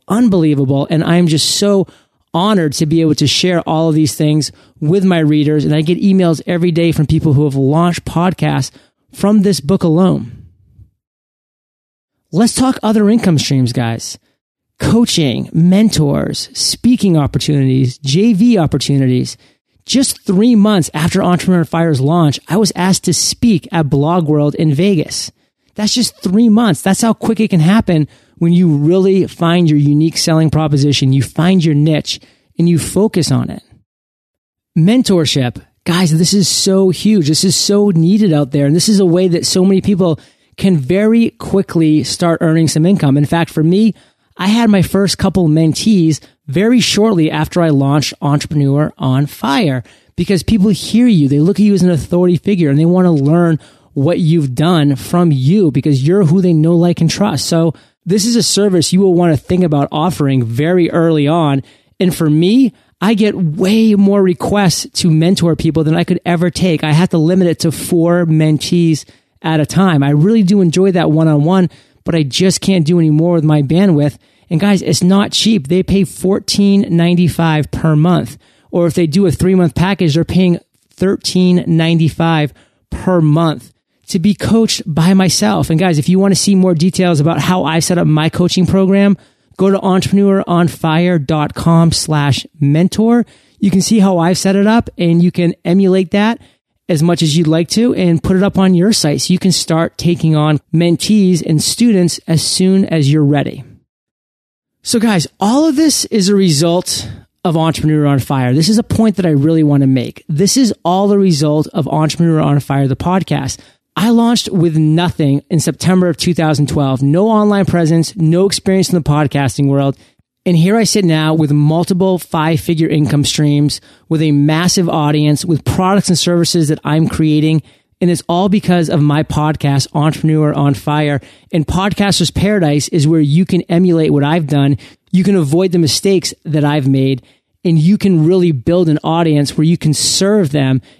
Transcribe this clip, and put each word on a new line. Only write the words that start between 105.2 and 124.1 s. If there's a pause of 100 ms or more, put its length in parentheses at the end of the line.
all
of
this
is
a
result (360)
of
Entrepreneur
on
Fire.
This
is
a
point
that
I
really
want
to
make.
This
is (100)
all
the
result
of
Entrepreneur
on
Fire,
the
podcast. (360)
I
launched
with
nothing
in
September
of
two
thousand
twelve.
No
online
presence,
no
experience
in
the
podcasting
world. (480)
And
here
I
sit
now
with
multiple
five-figure
income
streams, (300)
with